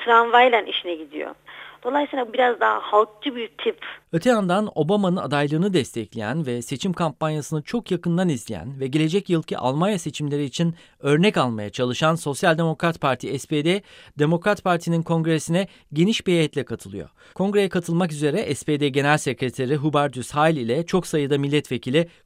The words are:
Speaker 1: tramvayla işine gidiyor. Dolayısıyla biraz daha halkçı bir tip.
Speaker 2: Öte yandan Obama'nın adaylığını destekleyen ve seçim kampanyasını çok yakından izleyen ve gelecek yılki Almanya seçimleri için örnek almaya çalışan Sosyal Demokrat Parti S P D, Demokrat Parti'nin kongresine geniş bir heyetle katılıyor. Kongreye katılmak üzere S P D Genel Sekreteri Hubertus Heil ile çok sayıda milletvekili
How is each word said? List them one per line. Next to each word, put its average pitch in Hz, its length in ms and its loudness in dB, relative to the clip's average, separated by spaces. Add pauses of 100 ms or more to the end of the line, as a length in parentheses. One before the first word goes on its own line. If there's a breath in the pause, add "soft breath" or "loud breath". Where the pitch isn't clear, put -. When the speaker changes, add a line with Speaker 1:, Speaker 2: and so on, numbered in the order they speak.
Speaker 1:
tramvayla 233 560 6
işine 185 340 -6
gidiyor. 151 400 -10 (500 loud breath)
Dolayısıyla 262 480 -2
biraz 240 280 2
daha 214 200 2
halkçı 220 560 0
bir 226 120 -8
tip. - 300 -6 (340 loud breath)
Speaker 2:
Öte 170 180 2
yandan 208 440 2
Obama'nın 180 420 2
adaylığını 147 560 0
destekleyen 120 760 -2
ve 120 160 -4
seçim 160 300 -4
kampanyasını 156 720 -4
çok - 280 -6
yakından 175 380 0
izleyen 123 520 -6
ve 135 60 -2
gelecek 156 440 0
yılki 165 280 -2
Almanya 160 400 0
seçimleri 147 460 -4
için 165 300 -2 (260 soft breath)
örnek 156 360 4
almaya 113 340 -2
çalışan 123 440 0
Sosyal 156 440 0
Demokrat 165 420 0
Parti 131 380 -2
S - 100 -12
P 147 160 0
D, 190 180 0 (360 loud breath)
Demokrat 170 460 2
Parti'nin 170 380 0
kongresine 165 680 0 (240 soft breath)
geniş 180 340 2
bir 190 60 2
heyetle 156 320 0
katılıyor. 98 440 -10 (260 soft breath)
Kongreye 196 340 2
katılmak 170 440 0
üzere 147 420 -2
S - 120 -8
P 151 140 0
D 143 80 2
Genel 143 300 2
Sekreteri 131 580 -2
Hubertus 143 580 -2
Heil 160 220 4
ile 131 300 -2
çok 180 200 0
sayıda 143 320 0
milletvekili 139 720 0 (180 loud breath)